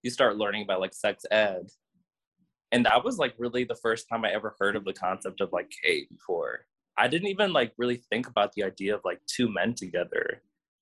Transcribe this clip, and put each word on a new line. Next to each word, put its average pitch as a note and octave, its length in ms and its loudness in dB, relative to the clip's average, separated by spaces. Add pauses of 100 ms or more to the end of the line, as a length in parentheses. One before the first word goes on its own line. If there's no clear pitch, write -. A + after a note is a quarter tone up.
you B2 80 -4
start A#2+ 260 4
learning G#2 260 -2
about, G2 180 0
like, F#2+ 140 -2
sex - 360 -2
ed. G2 360 2 (1040)
And A#2+ 140 4
that A2+ 180 6
was, A#3+ 140 -2
like, C3+ 200 0
really B2 260 -2
the A#2+ 100 -6
first A2+ 340 -2
time A2+ 160 -2
I G2+ 60 2
ever G#2+ 280 -4
heard G2+ 180 2
of G2 80 -6
the F#2+ 80 -2
concept F#2 480 -4
of, F#2 120 -2
like, F2+ 200 -4 (100)
gay D2+ 280 2
before. D2 560 -6 (300)
I A2+ 120 4
didn't E3+ 200 0
even, F#3+ 240 0
like, B2 260 2
really A#2+ 180 0
think B2 320 -4
about G#2 240 2
the G#2 100 -4
idea G2 320 -2
of, G2+ 100 -4
like, F2 220 -4
two B2 220 0
men G2 260 0
together. - 680 -4 (400)